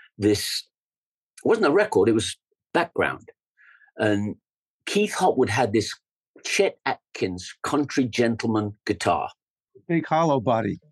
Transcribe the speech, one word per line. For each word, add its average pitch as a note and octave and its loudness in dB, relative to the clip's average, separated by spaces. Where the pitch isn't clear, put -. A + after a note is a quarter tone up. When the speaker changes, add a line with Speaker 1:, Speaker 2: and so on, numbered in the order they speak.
Speaker 1:
this, - 0
it - 0
wasn't A3 2
a C3+ 4
record, D3+ 4
it A2+ 4
was A2 -2
background. - -2
And G#2 0
Keith G#3 0
Hopwood B2+ 2
had A2 0
this A2 0
Chet - -2
Atkins - -6
country C#3+ -2
gentleman A2 -2
guitar. E2+ -2
Speaker 2:
Big E3 -2
hollow D#3 2
body. A2 -2